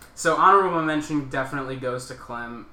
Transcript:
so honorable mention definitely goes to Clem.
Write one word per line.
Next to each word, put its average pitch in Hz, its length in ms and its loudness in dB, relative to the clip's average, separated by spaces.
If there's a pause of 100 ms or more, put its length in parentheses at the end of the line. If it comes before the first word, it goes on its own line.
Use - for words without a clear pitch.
(160)
so 160 200 2
honorable 180 460 6
mention 151 480 -2
definitely 131 480 -6
goes 127 300 -6
to 127 60 -12
Clem. 120 600 -12